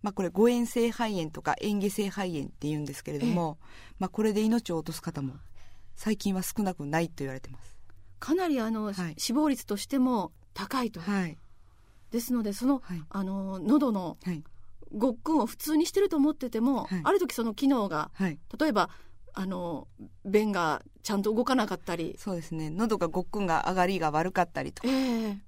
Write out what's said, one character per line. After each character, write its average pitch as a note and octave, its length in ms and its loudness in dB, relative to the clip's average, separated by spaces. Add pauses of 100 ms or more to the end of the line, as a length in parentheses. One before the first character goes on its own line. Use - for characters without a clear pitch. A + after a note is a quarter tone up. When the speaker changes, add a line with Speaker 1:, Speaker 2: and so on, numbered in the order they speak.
Speaker 1:
ま G#3 60 0
あ、 G3 40 -10
こ G3+ 100 0
れ F3 60 2
誤 G3+ 200 6
嚥 A#3+ 160 4
性 A#3 260 2
肺 A3 220 0
炎 D#3+ 180 -2
と - 100 -10
か - 200 2
嚥 G#3 180 0
下 G3+ 100 2
性 G3+ 200 -2
肺 F#3 220 -2
炎 D3 140 -4
っ - 40 -10
て - 180 -6
言 D3+ 100 0
う D3+ 40 -2
ん D3 40 -4
で C#3+ 80 -8
す - 100 -12
け D3 100 -8
れ D3 60 -2
ど - 60 0
も、 E3 360 0
Speaker 2:
え - 20 -20
え。 - 360 -18
Speaker 1:
ま F#3 80 0
あ、 - 20 -2
こ - 140 -2
れ A3 100 4
で G#3 80 2
命 A3 300 2
を E3 60 0
落 D#3 100 -4
と E3 40 -6
す - 100 -8
方 D3+ 200 -4
も C3+ 140 -4 (600)
最 A3 220 -2
近 G3 180 0
は F#3 80 -2
少 - 200 -2
な F#3 100 2
く D3+ 120 -8
な D3+ 140 0
い E3+ 80 2
と E3 120 -10
言 C#3 100 -4
わ C3 40 -8
れ C3+ 60 -8
て - 100 -12
ま - 120 -12
す。 - 140 -14 (440)
Speaker 2:
か D4+ 160 0
な F#4 120 2
り C#4 120 2
あ A3 100 0
の、 G#3+ 240 -2
Speaker 1:
は F3+ 160 -4
い。 D3+ 80 -8
Speaker 2:
死 - 160 -2
亡 D4+ 160 4
率 - 160 -2
と G3+ 120 -2
し - 100 -6
て C#4 100 0
も B3 340 2 (220)
高 B3 300 -2
い A3+ 80 -2
と。 F3 80 -10
Speaker 1:
は F#3+ 260 0
い。 D#3 120 -6 (760)
Speaker 2:
で A#3 80 0
す A#3+ 140 -2
の A#3 100 2
で、 G3+ 100 -2
そ A#3 140 0
の、 C4+ 160 4
Speaker 1:
は F#3 100 -8
い。 D#3+ 160 -6
Speaker 2:
あ G3 140 -4
の、 F#3+ 360 -4
喉 B3+ 320 6
の F#3 320 -2
Speaker 1:
は F#3 80 -2
い。 D#3 120 -4 (500)
Speaker 2:
ご A#3 180 4
っ A3+ 40 -2
く - 160 -2
ん D#4+ 60 6
を A3+ 80 6
普 A3 100 -6
通 D#4 220 0
に D#4+ 80 6
し - 80 -6
て G4 80 4
る G4+ 80 4
と E4 80 2
思 C#4+ 140 6
っ D4+ 40 -2
て B3 140 -6
て A3+ 100 0
も、 B3 240 4
Speaker 1:
は F#3 140 -2
い。 E3+ 60 -2
Speaker 2:
あ D4 100 4
る G4+ 60 6
時 D#4+ 140 0
そ A#3 100 -2
の A3+ 100 0
機 C4+ 160 4
能 A#3 180 4
が、 D#3 260 -2
Speaker 1:
は F#3+ 140 0
い。 D#3 100 -2 (220)
Speaker 2:
例 D#4 80 6
え C#4 60 2
ば、 F#3 160 4 (440)
あ F#3 120 -4
の、 F3+ 420 -6 (380)
便 G#3 260 4
が E3+ 320 2 (180)
ち - 100 -6
ゃ G3+ 60 2
ん G#3 40 2
と G#3+ 120 0
動 A#3 120 2
か C4 100 4
な A3+ 100 4
か G3 100 -2
っ - 20 -8
た - 180 -4
り。 E3 240 -4
Speaker 1:
そ G3 140 -4
う - 20 -2
で E3+ 60 -6
す - 120 -8
ね。 D#3 160 -4
喉 G#3+ 280 0
が F3 100 0
ご F3+ 140 -2
っ - 20 -2
く - 160 -6
ん G3 60 0
が E3 240 2
上 F#3 40 0
が F#3 140 4
り F#3+ 120 0
が D#3 120 0
悪 E3 220 0
か F#3 80 2
っ E3+ 100 0
た C#3 100 -6
り C3+ 120 -6
と - 100 -14
か、 A#3+ 60 2
Speaker 2:
え B3 400 0
え。 G3+ 80 -4 (100)